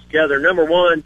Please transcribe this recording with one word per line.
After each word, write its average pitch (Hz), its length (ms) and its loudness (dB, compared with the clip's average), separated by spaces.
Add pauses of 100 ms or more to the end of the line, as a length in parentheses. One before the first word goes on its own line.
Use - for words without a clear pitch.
together. 147 320 -2
Number 165 280 0
one, 170 400 0